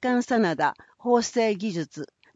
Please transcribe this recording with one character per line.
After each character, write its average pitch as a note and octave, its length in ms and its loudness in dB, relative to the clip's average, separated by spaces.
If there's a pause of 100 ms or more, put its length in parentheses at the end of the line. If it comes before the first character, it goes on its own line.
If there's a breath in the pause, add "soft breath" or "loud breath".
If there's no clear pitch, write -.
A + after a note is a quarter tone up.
寒 B3 220 0
真 G#3+ 340 0
田、 D3 180 0 (240 soft breath)
縫 A#3+ 240 2
製 A3+ 320 0
技 G3+ 160 -4
術、 D#3+ 420 -8 (240 soft breath)